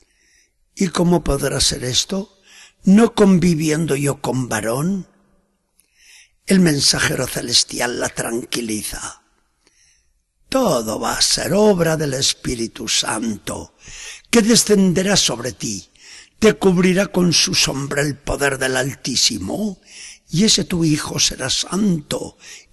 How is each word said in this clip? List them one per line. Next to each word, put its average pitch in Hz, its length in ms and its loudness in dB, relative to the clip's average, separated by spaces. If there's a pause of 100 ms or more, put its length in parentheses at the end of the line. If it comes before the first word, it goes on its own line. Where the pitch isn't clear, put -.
(720)
"¿Y 196 140 0
cómo 170 360 2
podrá 139 380 -2
ser - 220 -2
esto, 190 560 -4 (440)
no 220 300 6
conviviendo 160 840 4
yo 143 240 -2
con 127 300 -4
varón?". 131 580 -2 (1400)
El 196 120 4
mensajero 143 680 0
celestial 120 720 -2
la 127 100 -4
tranquiliza. 117 1120 -6 (1300)
"Todo 127 500 0
va 117 180 -4
a - 40 0
ser 123 320 0
obra 185 420 4
del 151 180 -2
Espíritu 113 760 -4
Santo, 104 880 -4 (520)
que 233 120 4
descenderá 196 760 4
sobre 120 380 -2
ti, 101 360 -10 (500)
te 214 160 4
cubrirá 185 520 2
con 180 240 2
su 170 240 2
sombra 143 460 -2
el 143 160 -4
poder 139 400 -2
del 131 180 -2
Altísimo, 127 1040 -4 (500)
y 165 140 2
ese 208 220 2
tu 170 180 -2
hijo 151 360 -2
será - 300 -4
santo 175 880 -4 (360)